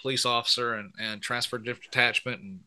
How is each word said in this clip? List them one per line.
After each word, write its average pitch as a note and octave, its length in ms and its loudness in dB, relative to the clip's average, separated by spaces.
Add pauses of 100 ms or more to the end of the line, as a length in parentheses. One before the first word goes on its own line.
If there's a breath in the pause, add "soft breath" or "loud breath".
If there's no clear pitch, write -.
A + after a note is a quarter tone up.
police C3 240 0
officer A#2+ 480 2
and, G#2 240 -8
and G#2+ 240 -6
transferred A#2+ 420 -4
to A#2+ 100 -4
detachment A#2+ 680 2
and, F#2+ 240 -12